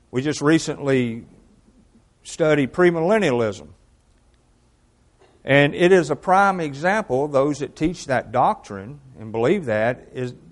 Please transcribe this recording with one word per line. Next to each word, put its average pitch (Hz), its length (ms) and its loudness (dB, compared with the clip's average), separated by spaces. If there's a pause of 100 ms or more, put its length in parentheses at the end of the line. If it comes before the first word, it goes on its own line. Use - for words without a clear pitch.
(120)
We 123 100 -4
just 143 200 -4
recently 135 840 0 (960)
studied 151 520 0
premillennialism. 160 960 0 (1800)
And 143 280 4
it 180 200 4
is 165 160 4
a 139 80 -2
prime 190 420 2
example, 151 720 -4
those 143 300 0
that - 180 -10
teach 170 300 -4
that 117 260 -4
doctrine 131 640 -2 (180)
and 110 140 -14
believe 139 360 0
that, 113 460 -2
is 127 200 -8 (180)